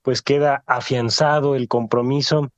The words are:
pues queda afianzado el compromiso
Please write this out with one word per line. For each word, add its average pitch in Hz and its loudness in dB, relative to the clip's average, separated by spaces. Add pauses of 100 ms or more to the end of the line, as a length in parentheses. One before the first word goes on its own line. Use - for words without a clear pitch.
pues 127 0
queda 143 0
afianzado 139 0
el 123 -2
compromiso 127 0